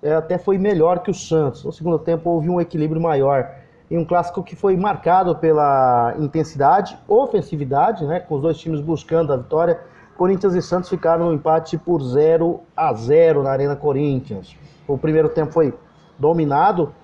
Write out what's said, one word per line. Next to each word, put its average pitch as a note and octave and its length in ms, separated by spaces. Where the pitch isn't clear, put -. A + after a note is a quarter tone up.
é, D3+ 100
até D#3+ 240
foi F#3+ 220
melhor F3+ 400
que F3+ 100
o F#3 40
Santos. D#3 520
No C#3+ 60
segundo E3 260
tempo E3 320
houve E3+ 220
um F3 100
equilíbrio D#3+ 400
maior C#3 480
em E3 60
um E3 80
clássico F3 380
que F3+ 120
foi F#3+ 220
marcado F3+ 600
pela C3+ 840
intensidade, D3+ 760
ofensividade, F3 1000
né, E3 140
com D#3+ 160
os C3+ 80
dois D#3+ 160
times D#3 220
buscando D#3+ 520
a C3 40
vitória. D#3+ 420
Corinthians F#3 380
e F3+ 80
Santos F3+ 300
ficaram E3 340
no E3+ 80
empate D#3+ 420
por E3+ 240
zero D#3 600
a D3+ 160
zero C#3+ 480
na C3+ 80
Arena C#3 260
Corinthians. C#3 800
O C#3 80
primeiro D#3 340
tempo D#3 220
foi D3+ 220
dominado D#3+ 760